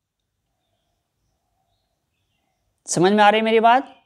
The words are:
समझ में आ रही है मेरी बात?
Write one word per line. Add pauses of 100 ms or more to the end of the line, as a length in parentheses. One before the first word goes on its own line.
(2750)
समझ
में
आ
रही
है
मेरी
बात? (120)